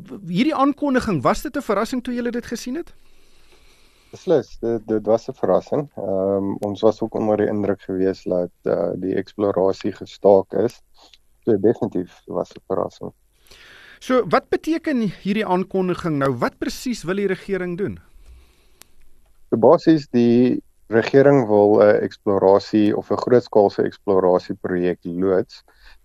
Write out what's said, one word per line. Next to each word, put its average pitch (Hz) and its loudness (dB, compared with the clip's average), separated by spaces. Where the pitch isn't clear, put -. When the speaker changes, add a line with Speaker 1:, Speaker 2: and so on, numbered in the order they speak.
Speaker 1:
Hierdie 214 0
aankondiging, 254 -2
was 175 0
dit 294 -10
'n 269 -6
verrassing 226 -4
toe 247 -8
julle 240 -4
dit 233 -8
gesien 240 -10
het? 349 -12
Speaker 2:
Beslis, - -2
dit, 117 -4
dit 107 -2
was 110 0
'n 127 -12
verrassing. 113 -2
Ehm, 98 -4
ons 101 -6
was 110 2
ook 110 -6
onder 110 0
die 104 0
indruk 101 -4
gewees 95 -4
dat, 90 -4
eh, 87 -2
die 92 -6
eksplorasie 98 -2
gestaak - 2
is. 101 -4
So 113 2
definitief 95 -2
was 87 -6
'n - -20
verrassing. 95 -8
Speaker 1:
So, 254 -2
wat 226 0
beteken 311 -2
hierdie 202 -4
aankondiging 180 -2
nou? 139 0
Wat 208 -4
presies 254 -8
wil 180 -4
die 202 -4
regering 180 -6
doen? 120 -6
Speaker 2:
So 123 0
basies, 143 4
die 120 2
regering 135 4
wil 104 6
'n 104 4
eksplorasie 101 2
of - -8
'n 104 0
grootskaalse 110 2
eksplorasieprojek 92 0
loods. 92 -4